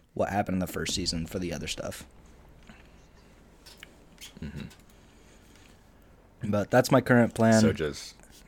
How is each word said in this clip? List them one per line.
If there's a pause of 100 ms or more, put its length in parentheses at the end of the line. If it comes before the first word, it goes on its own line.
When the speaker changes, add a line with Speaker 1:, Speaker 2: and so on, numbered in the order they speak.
(160)
Speaker 1:
what
happened
in
the
first
season
for
the
other
stuff. (2500)
Speaker 2:
Mm-hmm. (1900)
Speaker 1:
But
that's
my
current
plan.
Speaker 2:
So
just (320)